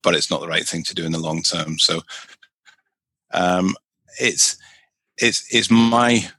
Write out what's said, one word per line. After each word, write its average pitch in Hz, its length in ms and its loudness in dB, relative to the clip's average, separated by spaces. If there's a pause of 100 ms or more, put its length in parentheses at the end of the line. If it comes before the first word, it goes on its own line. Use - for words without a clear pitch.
but 87 120 0
it's 73 160 -2
not 73 100 -2
the 82 80 -10
right 80 180 -4
thing 82 180 -6
to - 100 -8
do 87 100 -6
in 80 80 -4
the 82 60 -4
long 80 240 -6
term. 80 360 -4
So, 82 240 0 (1300)
um, 90 420 0 (460)
it's, - 360 0 (600)
it's, - 340 2
it's 120 180 2
my 117 680 4